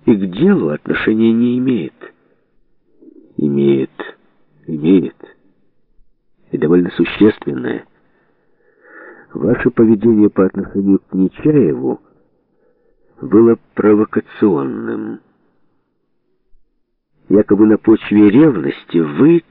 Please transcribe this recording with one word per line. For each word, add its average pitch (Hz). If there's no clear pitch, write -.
и 120
к 95
делу 131
отношения 110
не 120
имеет? 120
Имеет, 69
имеет. 80
И -
довольно 87
существенное. 117
Ваше 113
поведение 110
по 95
отношению 98
к -
Нечаеву 95
было 117
провокационным. 107
Якобы 104
на 107
почве 104
ревности 95
вы 110